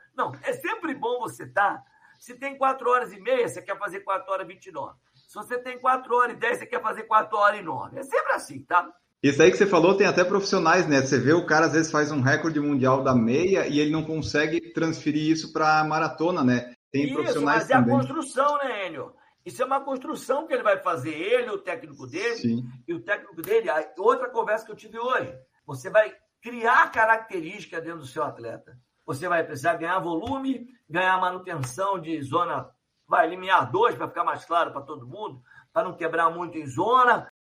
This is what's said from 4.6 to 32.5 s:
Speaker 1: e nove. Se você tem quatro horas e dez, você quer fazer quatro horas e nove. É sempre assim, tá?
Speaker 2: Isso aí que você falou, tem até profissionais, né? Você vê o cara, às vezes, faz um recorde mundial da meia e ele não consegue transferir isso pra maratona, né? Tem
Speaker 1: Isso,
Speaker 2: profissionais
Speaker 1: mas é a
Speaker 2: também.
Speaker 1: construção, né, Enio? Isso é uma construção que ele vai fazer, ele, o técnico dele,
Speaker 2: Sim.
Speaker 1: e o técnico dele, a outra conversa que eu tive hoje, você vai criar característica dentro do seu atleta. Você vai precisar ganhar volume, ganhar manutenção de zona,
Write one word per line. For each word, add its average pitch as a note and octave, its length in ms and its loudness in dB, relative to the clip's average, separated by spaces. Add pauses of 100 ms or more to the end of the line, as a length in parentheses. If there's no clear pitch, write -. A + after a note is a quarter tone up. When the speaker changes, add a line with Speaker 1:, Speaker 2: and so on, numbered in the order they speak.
Speaker 1:
e F#3+ 60 -18
nove. D3 240 -12 (320)
Se - 80 -20
você A3 240 -8
tem B3 180 -10
quatro B3+ 380 0
horas A#3+ 180 4
e - 60 -14
dez, - 180 0
você - 80 -14
quer A3+ 160 -6
fazer A3 220 -6
quatro G#3+ 340 2
horas G3+ 220 4
e - 20 -10
nove. C#3+ 380 -10
É - 40 -10
sempre - 300 0
assim, - 300 -8
tá? - 260 0 (320)
Speaker 2:
Isso C#3 200 4
aí F3 100 10
que F3+ 60 2
você G3+ 100 4
falou, F3+ 280 6
tem G3 120 4
até F3+ 160 4
profissionais, F3+ 640 2
né? C#3 140 4
Você C3 180 2
vê B2+ 140 4
o E3+ 120 4
cara, D#3 200 4
às C#3+ 80 2
vezes, D#3 180 2
faz D3+ 200 2
um D3 100 0
recorde D3+ 380 2
mundial C3+ 440 2
da C3 100 4
meia C#3+ 540 2
e C#3+ 120 0
ele D3+ 120 2
não D#3+ 120 0
consegue D#3+ 680 -2
transferir D#3 560 0
isso D#3+ 220 0
pra D#3 320 2
maratona, D#3 600 0
né? B2 300 2 (180)
Tem C#3 140 0
Speaker 1:
Isso, C#3 100 -4
Speaker 2:
profissionais D3 480 2
Speaker 1:
mas - 60 -4
é C4 40 4
a - 60 8
Speaker 2:
também. A#2+ 160 4
Speaker 1:
construção, C#4+ 640 0
né, A3+ 300 -4
Enio? C#3+ 260 -12 (320)
Isso F3+ 160 -10
é C4 40 0
uma C#4 160 -2
construção C4+ 680 -6
que D#4 60 -4
ele A3+ 100 -2
vai G3+ 140 4
fazer, D#3+ 340 -4
ele, A3 380 0
o G#3 80 -6
técnico D#3+ 500 -10
dele, G#3 280 -4
Speaker 2:
Sim. A#2+ 280 -2 (240)
Speaker 1:
e E3+ 60 -6
o D#3+ 100 -8
técnico G3 380 -6
dele, G3 280 0
a D3+ 160 -2 (120)
outra B3 320 2
conversa G#3+ 360 -2
que A3 60 -18
eu G#3 40 -16
tive G#3+ 220 -18
hoje, B3 380 -4 (300)
você D3 240 -12
vai G#3+ 240 4 (280)
criar A#3 500 2
característica G3+ 880 -2
dentro E3 180 -10
do C3+ 80 -16
seu D#3 160 -6
atleta. A#2 540 -10 (280)
Você D#3 220 -6
vai E3+ 160 2
precisar D3+ 320 -2
ganhar E3+ 240 -2
volume, A#3 680 -4 (220)
ganhar F#3 300 2
manutenção F3+ 800 -4
de D#3 220 -6
zona, D3+ 480 -2 (380)